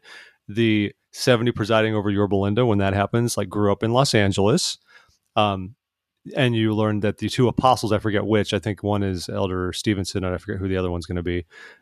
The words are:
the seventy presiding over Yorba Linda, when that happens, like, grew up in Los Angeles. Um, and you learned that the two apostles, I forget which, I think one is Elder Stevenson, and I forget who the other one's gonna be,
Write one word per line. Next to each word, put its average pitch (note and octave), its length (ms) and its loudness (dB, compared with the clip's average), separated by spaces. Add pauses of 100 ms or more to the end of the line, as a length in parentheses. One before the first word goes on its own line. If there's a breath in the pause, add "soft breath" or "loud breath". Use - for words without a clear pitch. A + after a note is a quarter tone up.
(480 loud breath)
the G#2+ 460 0 (180)
seventy A#2+ 400 2
presiding A2 420 2
over G#2 140 0
Yorba G2+ 280 2
Linda, G2+ 280 2
when G#2+ 140 2
that G2 160 2
happens, A2+ 420 0
like, G2+ 140 -4
grew G#2 200 2
up G2+ 120 -2
in A2+ 100 0
Los C3 220 2
Angeles. G2+ 640 2 (580 soft breath)
Um, G2+ 380 -2 (600)
and B2 220 0
you A2 180 2
learned G#2+ 280 0
that G2+ 160 -2
the A2 100 -4
two B2 180 2
apostles, A2+ 460 2
I G#2 60 2
forget G2+ 280 -2
which, G#2 260 0
I G#2 60 0
think F#2+ 240 -6
one G2+ 220 0
is F#2 240 -4
Elder F#2 440 -4
Stevenson, F#2+ 520 -2
and F#2 100 -2
I F2+ 40 -4
forget G2+ 200 -8
who F#2+ 80 -6
the F#2+ 100 -2
other F#2 140 -2
one's F2 160 -6
gonna F2+ 160 -6
be, F2 240 -4 (360 loud breath)